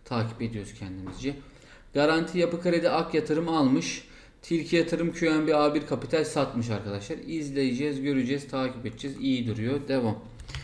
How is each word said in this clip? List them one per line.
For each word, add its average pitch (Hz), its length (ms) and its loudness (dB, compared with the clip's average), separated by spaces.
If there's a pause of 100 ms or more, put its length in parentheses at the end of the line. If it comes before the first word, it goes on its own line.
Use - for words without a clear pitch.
Takip 113 360 -2
ediyoruz 110 380 -6
kendimizce. 95 560 -8 (580)
Garanti 165 460 2
Yapı 170 220 2
Kredi 170 280 4
Ak 160 240 0
Yatırım 156 360 2
almış. 156 580 2 (340)
Tilki 165 340 0
Yatırım 165 380 2
Q 156 280 2
N 151 60 0
B 156 80 6
A 147 200 6
bir 151 120 -2
Kapital 156 360 0
satmış 131 460 0
arkadaşlar. 101 480 -4 (100)
İzleyeceğiz, 139 720 0
göreceğiz, 139 460 0
takip 123 380 -4
edeceğiz. 135 340 -8
İyi 127 280 0
duruyor. 117 400 -2
Devam. 120 320 0 (440)